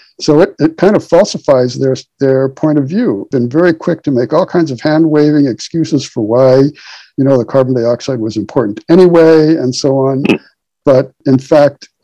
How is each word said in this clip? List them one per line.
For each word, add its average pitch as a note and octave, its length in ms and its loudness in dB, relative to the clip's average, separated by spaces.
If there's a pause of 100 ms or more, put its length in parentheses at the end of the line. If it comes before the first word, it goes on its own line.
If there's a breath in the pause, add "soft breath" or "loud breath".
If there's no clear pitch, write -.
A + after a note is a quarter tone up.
(200 soft breath)
So D3+ 200 2
it, - 180 0
it D#3+ 200 -2
kind G3 180 2
of C#3 100 -4
falsifies C3+ 720 0
their, C3 180 -2 (220)
their C3+ 300 0
point D3+ 300 -2
of C3+ 100 -2
view. E3 420 -4
Been A#2+ 200 -2
very E3+ 240 0
quick - 300 -6
to D3 60 -4
make B2 220 -2
all F3+ 140 0
kinds D#3+ 240 -2
of A#2+ 100 -10
hand-waving D3+ 680 2
excuses C#3+ 600 -4
for - 160 -8
why, B2+ 400 2 (560 loud breath)
you C#3 60 0
know, C3+ 120 2
the A#2+ 80 0
carbon C3 300 -2
dioxide A#2+ 460 -4
was A2 180 -6
important G#2+ 500 -4
anyway E3 680 4
and B2+ 180 -4
so C3+ 240 -2
on. C3+ 260 -2 (600 loud breath)
But C3+ 280 2 (120)
in C3 140 2
fact, C#3+ 500 0 (160)